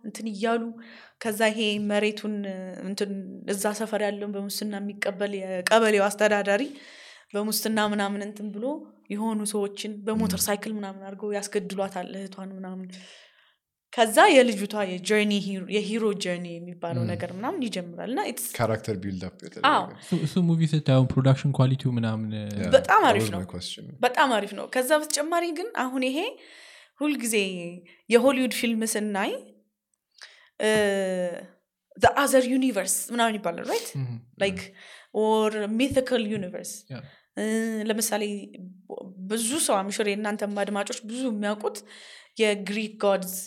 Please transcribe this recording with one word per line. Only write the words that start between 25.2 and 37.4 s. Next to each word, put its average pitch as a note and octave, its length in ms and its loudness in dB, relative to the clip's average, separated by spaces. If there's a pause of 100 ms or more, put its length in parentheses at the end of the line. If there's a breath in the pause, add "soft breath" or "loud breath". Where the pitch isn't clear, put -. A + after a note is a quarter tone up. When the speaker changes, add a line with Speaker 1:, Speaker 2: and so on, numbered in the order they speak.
Speaker 1:
ግን F4 240 -6
አሁን B3+ 280 -2
ይሄ C4 140 0 (800 loud breath)
ሁልጊዜ A#3 380 0 (760 soft breath)
የሆሊውድ B3 440 6
ፊልም A#3 320 0
ስናይ፣ G#3+ 460 -2 (1300 loud breath)
እ፣ G#3+ 100 2 (1300)
The G#3+ 180 8
Other C4 340 6
Universe B3 480 2 (100)
ምናምን A#3 280 2
ይባላል፣ F3+ 320 -4
ራይት? G#4 280 -2
Speaker 3:
ምም። B2+ 200 -4 (220)
Speaker 1:
ላይክ G3 240 0 (540 loud breath)
ኦር G#3+ 380 4 (180)
ሚቲካል B3+ 580 2
ዩኒቨርስ። G3+ 440 -6 (160)
Speaker 3:
ያ። C3 100 -10 (380 loud breath)
Speaker 1:
እ፣ G3+ 80 -2 (400)